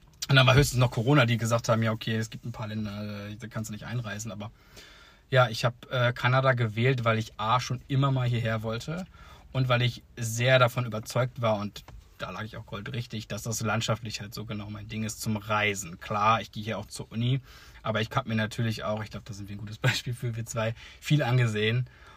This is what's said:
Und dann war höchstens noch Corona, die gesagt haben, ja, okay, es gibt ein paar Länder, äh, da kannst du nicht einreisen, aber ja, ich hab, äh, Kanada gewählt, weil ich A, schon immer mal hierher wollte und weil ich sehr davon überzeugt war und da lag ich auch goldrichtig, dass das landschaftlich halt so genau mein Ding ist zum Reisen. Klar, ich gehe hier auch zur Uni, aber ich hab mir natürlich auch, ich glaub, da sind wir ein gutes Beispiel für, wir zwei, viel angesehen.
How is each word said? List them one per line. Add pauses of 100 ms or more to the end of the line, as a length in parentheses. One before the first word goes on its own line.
(280)
Und
dann
war
höchstens
noch
Corona,
die
gesagt
haben,
ja,
okay,
es
gibt
ein
paar
Länder,
äh,
da
kannst
du
nicht
einreisen,
aber (800)
ja,
ich
hab, (160)
äh,
Kanada
gewählt,
weil
ich
A,
schon
immer
mal
hierher
wollte (480)
und
weil
ich (140)
sehr
davon
überzeugt
war
und (340)
da
lag
ich
auch
goldrichtig,
dass
das
landschaftlich
halt
so
genau
mein
Ding
ist
zum
Reisen.
Klar,
ich
gehe
hier
auch
zur
Uni, (420)
aber
ich
hab
mir
natürlich
auch,
ich
glaub,
da
sind
wir
ein
gutes
Beispiel
für,
wir
zwei, (260)
viel
angesehen. (280)